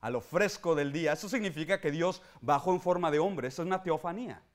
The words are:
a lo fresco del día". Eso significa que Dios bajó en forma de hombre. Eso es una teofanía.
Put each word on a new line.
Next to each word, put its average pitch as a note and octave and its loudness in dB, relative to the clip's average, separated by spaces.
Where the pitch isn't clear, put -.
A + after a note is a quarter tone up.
a A2 -4
lo B2 -2
fresco F3 0
del C#3+ 0
día". D#3 0
Eso F3 -4
significa F3 0
que D3+ 0
Dios E3 0
bajó D3+ 2
en F3+ 2
forma F3 2
de D3 4
hombre. D#3 0
Eso C#3 -6
es E3 -2
una F#3 -2
teofanía. E3+ -4